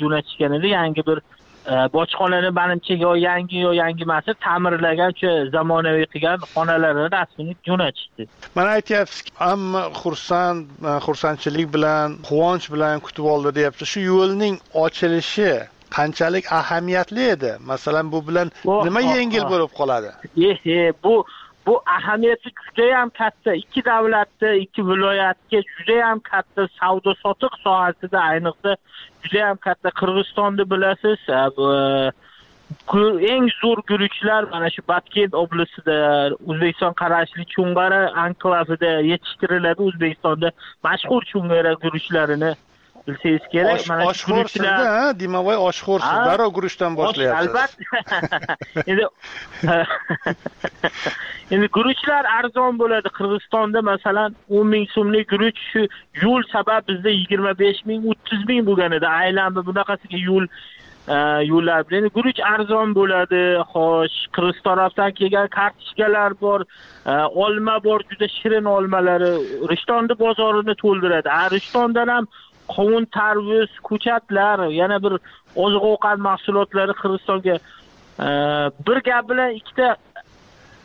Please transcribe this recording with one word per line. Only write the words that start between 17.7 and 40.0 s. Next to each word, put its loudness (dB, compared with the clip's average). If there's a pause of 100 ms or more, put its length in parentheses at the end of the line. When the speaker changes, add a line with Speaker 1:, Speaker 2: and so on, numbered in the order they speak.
Speaker 2:
Masalan, -2
bu -4 (100)
bilan 0 (160)
Speaker 1:
Oh, 2
Speaker 2:
nima 0
Speaker 1:
oh, 0
Speaker 2:
yengil -2
Speaker 1:
oh. -4
Speaker 2:
bo'lib 0
qoladi? -2 (380)
Speaker 1:
Eh, 0
eh, 2 (120)
bu, 6 (520)
bu 4 (220)
ahamiyati 0 (100)
juda 0 (120)
ham 0
katta. -2
Ikki -6
davlatda, 0 (100)
ikki -6
viloyatga 0 (120)
juda 0 (100)
ham 0 (100)
katta, -2 (100)
savdo 0
sotiq -2 (100)
sohasida 0 (120)
ayniqsa -2 (480)
juda -2
ham -2
katta. -2 (120)
Qirg'izistonni 0
bilasiz, 0 (200)
e, 4 (140)
bu, 0 (1300)
gu-, 2 (160)
eng 4 (100)
zo'r 0
guruchlar 0 (120)
mana -2
shu -10
Batkent 0
oblastida, -2 (500)
O'zbekiston 0
qarashli 0 (100)
Cho'ng'ara 2 (220)
anklavida 0 (200)
yetishtiriladi. -2 (100)
O'zbekistonda -2 (380)